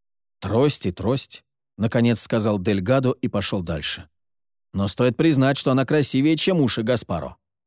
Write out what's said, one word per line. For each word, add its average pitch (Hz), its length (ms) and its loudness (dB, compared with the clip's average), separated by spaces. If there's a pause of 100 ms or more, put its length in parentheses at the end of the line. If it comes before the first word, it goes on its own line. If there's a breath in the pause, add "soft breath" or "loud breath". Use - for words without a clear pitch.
(400)
«Трость 120 460 0
и 90 60 -2
трость», — - 520 -4 (340)
наконец 117 440 0
сказал 107 380 0
Дельгадо 107 520 0 (100)
и 123 60 -2
пошел 101 340 -4
дальше. - 480 -8 (640)
«Но 98 140 -2
стоит 123 300 0
признать, 139 400 4
что - 140 -2
она 131 140 2
красивее, 151 520 2
чем 180 220 2
уши 120 220 0
Гаспаро». 110 560 -2 (300)